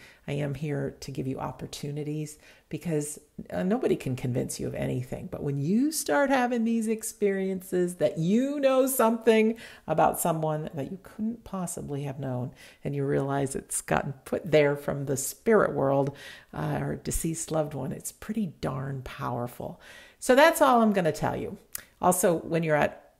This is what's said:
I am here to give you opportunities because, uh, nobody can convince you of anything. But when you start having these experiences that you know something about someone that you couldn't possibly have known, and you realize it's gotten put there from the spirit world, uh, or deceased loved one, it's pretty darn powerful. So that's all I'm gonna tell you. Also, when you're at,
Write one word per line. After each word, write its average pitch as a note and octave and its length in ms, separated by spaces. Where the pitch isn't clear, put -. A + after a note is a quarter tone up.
I D3 60
am D3 220
here C#3+ 460
to C#3 100
give C3+ 140
you C3 140
opportunities D3 1000
because, D3+ 500
uh, F3+ 140
nobody A#3+ 320
can B2+ 220
convince - 420
you - 80
of B2 80
anything. C3 560
But - 100
when C#3+ 160
you A3 360
start C#4+ 360
having B3 360
these A3+ 240
experiences F#3+ 1080
that D3+ 200
you B3 420
know C4 280
something A3+ 680
about D#3 320
someone D#3 540
that C#3 180
you F#3 100
couldn't A3 440
possibly C#3+ 580
have C#3 160
known, B2+ 320
and C#3+ 100
you C#3 120
realize C#3 500
it's - 240
gotten - 340
put - 260
there D3 240
from C#3+ 300
the C#3 100
spirit - 560
world, C#3 460
uh, D3 280
or D3 160
deceased - 540
loved D3+ 220
one, C3+ 200
it's - 180
pretty G#3+ 360
darn C#3 440
powerful. B2+ 760
So B3+ 160
that's D#4+ 260
all B3+ 200
I'm A3 100
gonna F3 220
tell B2+ 240
you. - 200
Also, F3+ 380
when E3 240
you're D3+ 120
at, - 440